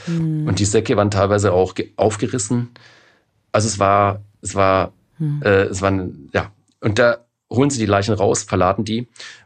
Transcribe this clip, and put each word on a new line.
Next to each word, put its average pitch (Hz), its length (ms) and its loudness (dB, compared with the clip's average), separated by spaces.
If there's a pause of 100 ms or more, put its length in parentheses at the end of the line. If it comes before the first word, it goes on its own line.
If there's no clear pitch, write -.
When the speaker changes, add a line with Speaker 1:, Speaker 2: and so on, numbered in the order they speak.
Speaker 1:
Mhm. 160 420 -2
Speaker 2:
Und 92 120 -2
die 104 60 0
Säcke 113 300 0
waren 101 140 2
teilweise 101 440 2
auch 92 200 2
ge-, - 220 -8
aufgerissen. 120 760 -2 (800)
Also 110 160 2
es 101 120 -4
war, 101 420 2 (200)
es - 120 -12
war, 95 400 2 (240)
Speaker 1:
Mhm. 147 260 -4
Speaker 2:
äh, 98 200 4
es 98 180 -6
war 98 80 0
ein, 95 460 -4
ja. - 160 -4 (280)
Und 113 200 -2
da 120 180 4 (320)
holen 135 220 2
sie 123 80 -4
die 107 80 -2
Leichen 101 260 2
raus, 98 300 0
verladen 95 420 0
die 113 220 -6 (380)